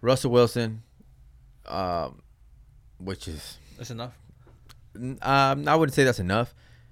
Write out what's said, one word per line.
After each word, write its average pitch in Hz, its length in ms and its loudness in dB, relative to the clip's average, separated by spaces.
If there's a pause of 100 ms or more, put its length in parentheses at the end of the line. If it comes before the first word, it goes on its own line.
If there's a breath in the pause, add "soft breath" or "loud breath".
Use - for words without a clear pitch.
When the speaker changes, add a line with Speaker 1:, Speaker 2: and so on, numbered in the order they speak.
Speaker 1:
Russell 127 300 2
Wilson, 117 520 2 (840)
um, 85 560 -4 (760)
which 92 300 -10
is 80 300 -14 (180)
Speaker 2:
That's 117 140 -16
enough. 120 260 -12 (800)
Speaker 1:
n-, 127 260 -10
um, 139 480 2
I 151 80 4
wouldn't 156 180 2
say 139 100 4
that's 127 140 2
enough. 101 360 -2 (380 soft breath)